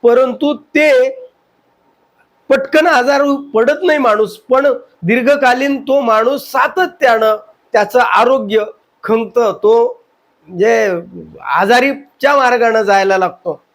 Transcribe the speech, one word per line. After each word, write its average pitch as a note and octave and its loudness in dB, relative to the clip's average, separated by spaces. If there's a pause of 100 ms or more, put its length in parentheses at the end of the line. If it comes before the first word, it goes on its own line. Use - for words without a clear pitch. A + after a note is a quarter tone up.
परंतु B3 2
ते C#4 0 (1400)
पटकन C4+ 0
आजार C#4 0 (320)
पडत B3 0
नाही D#4 0
माणूस, G#3+ 0
पण C4 -2 (360)
दीर्घकालीन B3+ 0
तो C#4 0
माणूस A#3 -2
सातत्यानं B3+ 0 (360)
त्याचं G#3+ 0
आरोग्य A3 0 (400)
खंगतं, A3+ -2
तो A#3 0 (540)
जे G#3+ 0 (520)
आजारीच्या B3 0
मार्गानं A#3+ 2
जायला G3 2
लागतो. F3 -6 (120)